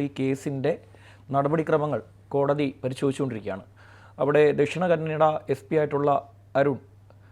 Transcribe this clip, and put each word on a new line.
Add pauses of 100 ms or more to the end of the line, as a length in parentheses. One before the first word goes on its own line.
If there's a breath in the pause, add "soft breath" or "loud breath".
ഈ (100)
കേസിൻ്റെ (640 loud breath)
നടപടിക്രമങ്ങൾ (320)
കോടതി (160)
പരിശോധിച്ചുകൊണ്ടിരിക്കുകയാണ്. (600 loud breath)
അവിടെ (180)
ദക്ഷിണ
കന്നഡ (280)
എസ്
പി
ആയിട്ടുള്ള (500)
അരുൺ, (520 soft breath)